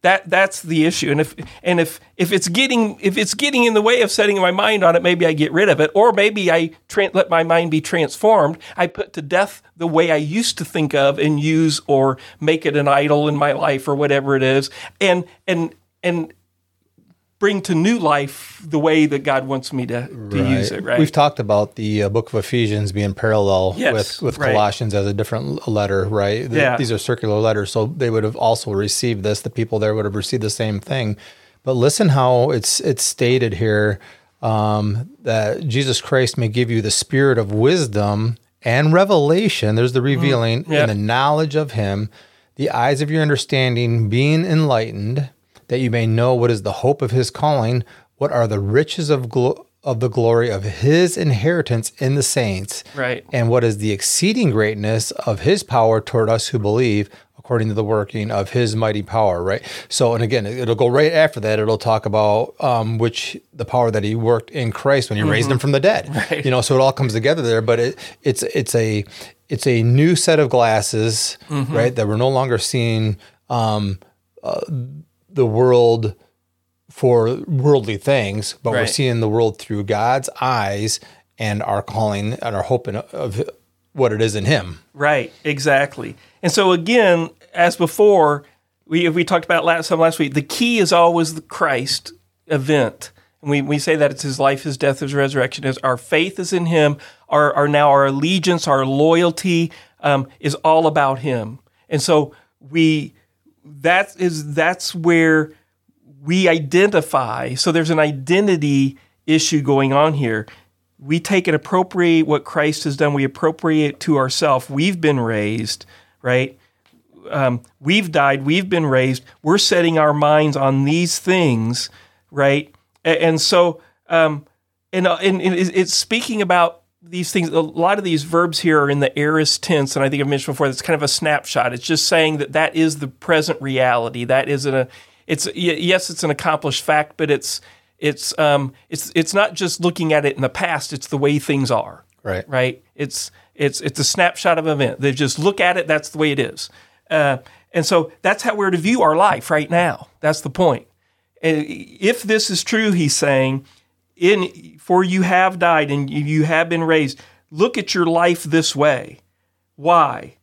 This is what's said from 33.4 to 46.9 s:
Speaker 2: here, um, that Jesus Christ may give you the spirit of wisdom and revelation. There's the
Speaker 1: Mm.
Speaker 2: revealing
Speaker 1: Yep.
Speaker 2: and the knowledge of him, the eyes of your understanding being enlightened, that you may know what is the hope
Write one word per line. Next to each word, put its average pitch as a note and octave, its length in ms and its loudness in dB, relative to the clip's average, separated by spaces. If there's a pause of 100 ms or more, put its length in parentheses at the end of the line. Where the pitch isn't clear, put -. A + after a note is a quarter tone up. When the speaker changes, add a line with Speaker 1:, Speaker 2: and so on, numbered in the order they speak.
Speaker 2:
here, G#2+ 440 0 (420)
um, G#2+ 680 -2 (120)
that A2+ 460 -2
Jesus C3 320 -2
Christ C3 380 0
may A#2 100 -2
give A#2 240 -2
you A2+ 100 0
the G2+ 100 -2
spirit C3+ 460 2
of G2+ 140 -2
wisdom A2 840 0 (240)
and C#3 320 2
revelation. F3 840 2
There's A#2+ 180 2
the C3 60 2
Speaker 1:
Mm. A#2+ 40 0
Speaker 2:
revealing B2+ 680 0
Speaker 1:
Yep. D3 120 2
Speaker 2:
and A2 100 2
the G2+ 120 -2
knowledge C#3+ 520 0
of D3 180 -2
him, G#2 360 -2 (460)
the C#3 140 -2
eyes C3+ 320 0
of D3 100 -4
your D#3+ 100 0
understanding B2 840 0
being D3 380 2
enlightened, B2+ 840 -2 (400)
that B2 100 -2
you B2+ 100 0
may A2+ 160 0
know A#2 300 2
what A#2+ 160 2
is G2+ 120 -2
the G2+ 100 -4 (100)
hope C#3 180 0